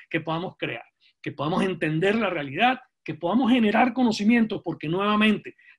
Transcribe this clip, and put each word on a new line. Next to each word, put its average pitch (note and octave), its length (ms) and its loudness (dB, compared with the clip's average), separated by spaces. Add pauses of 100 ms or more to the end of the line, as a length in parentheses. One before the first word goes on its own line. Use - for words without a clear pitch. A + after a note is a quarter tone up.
que E3 140 -4
podamos E3 340 -8
crear, B2+ 300 -10 (340)
que - 120 -10
podamos E3+ 300 -2
entender F3 520 0
la A3 160 -2
realidad, F3 500 -2 (240)
que D3+ 100 -10
podamos G#3+ 380 0
generar A3+ 400 4
conocimientos, A3+ 720 2
porque D#3 240 -6
nuevamente, G#3 680 0 (220)